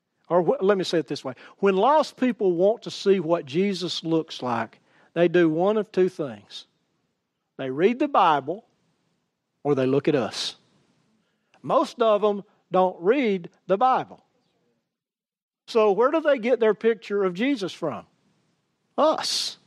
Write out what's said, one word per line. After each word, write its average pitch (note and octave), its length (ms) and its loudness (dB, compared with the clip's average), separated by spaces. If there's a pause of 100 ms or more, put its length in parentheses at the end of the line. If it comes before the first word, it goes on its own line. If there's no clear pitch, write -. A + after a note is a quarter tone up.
(280)
or F3 140 4
wh-, F#3 200 0
let G3 140 4
me F3+ 80 -2
say E3+ 140 -2
it D#3 80 -2
this - 180 -10
way, C3 80 -8 (280)
when G3 160 2
lost C4+ 420 2
people G#3+ 340 0
want G3 300 0
to - 80 -12
see G3 300 0
what E3 260 -2
Jesus F3+ 580 -4
looks D#3+ 380 -4
like, A#2 360 -6 (360)
they E3+ 140 2
do E3+ 200 4
one F3+ 300 0
of G3+ 120 -6
two F#3 200 0
things. A#2 560 -12 (880)
They C3+ 140 -8
read F#3+ 280 0
the D4 80 0
Bible F3 600 0 (1000)
or D3 100 2
they C3 120 2
look C3+ 220 2
at D3+ 60 4
us. - 420 -4 (1080)
Most A3 400 -2
of G#3+ 180 2
them G3+ 240 -2 (260)
don't F#3 300 0
read G3 480 0 (180)
the F#3+ 120 0
Bible. G3 440 -2 (1400)
So G#3+ 260 2
where A3+ 180 2
do D#4+ 120 0
they C#4+ 160 0
get A#3 220 -2
their A3 120 4
picture G3+ 520 -2
of F#3 100 -2
Jesus G#3+ 400 -4
from? C3 320 -8 (920)
Us. - 720 -2